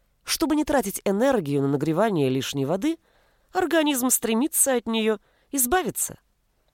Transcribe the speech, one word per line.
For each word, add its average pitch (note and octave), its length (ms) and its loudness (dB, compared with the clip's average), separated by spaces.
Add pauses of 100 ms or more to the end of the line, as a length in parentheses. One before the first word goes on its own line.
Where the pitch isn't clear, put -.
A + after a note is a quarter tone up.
(240)
Чтобы D4+ 300 -2
не D4+ 100 0
тратить A#3+ 400 0
энергию G3 580 2
на C#3 60 2
нагревание D#3 600 2
лишней C3+ 340 -2
воды, G3+ 340 -2 (540)
организм D4 580 0
стремится B3 680 0
от A#3 100 -4
нее A3 320 0 (320)
избавиться. C4+ 680 -2 (560)